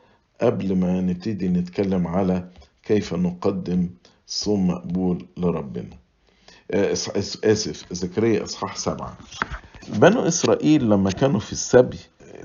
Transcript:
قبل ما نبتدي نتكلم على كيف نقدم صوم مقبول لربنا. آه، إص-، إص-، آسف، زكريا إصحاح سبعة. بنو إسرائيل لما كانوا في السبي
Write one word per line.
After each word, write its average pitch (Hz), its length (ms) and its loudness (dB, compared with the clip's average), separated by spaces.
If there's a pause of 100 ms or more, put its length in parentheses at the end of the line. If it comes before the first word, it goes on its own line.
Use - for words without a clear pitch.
(420)
قبل 98 340 2
ما 90 260 2
نبتدي 92 460 -2
نتكلم 90 600 0
على 90 400 0 (360)
كيف 104 300 0
نقدم 90 760 -2 (380)
صوم 101 400 0
مقبول 87 580 -2 (120)
لربنا. 80 600 -4 (760)
آه، 101 220 2
إص-، - 160 -4
إص-، - 360 -4
آسف، 95 480 0
زكريا 98 500 0
إصحاح - 320 -8
سبعة. 65 420 -8 (720)
بنو 170 380 4
إسرائيل 143 640 2
لما 98 220 4
كانوا 120 280 2
في - 120 -10
السبي - 480 4 (460)